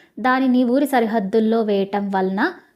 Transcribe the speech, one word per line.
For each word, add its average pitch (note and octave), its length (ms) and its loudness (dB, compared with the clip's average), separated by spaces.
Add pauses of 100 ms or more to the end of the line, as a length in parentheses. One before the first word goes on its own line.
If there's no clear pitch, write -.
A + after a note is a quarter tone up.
(200)
దానిని B3+ 440 2
ఊరి C4 220 2
సరిహద్దుల్లో A3+ 760 0
వేయటం G3+ 480 -2
వలన G3 420 0 (240)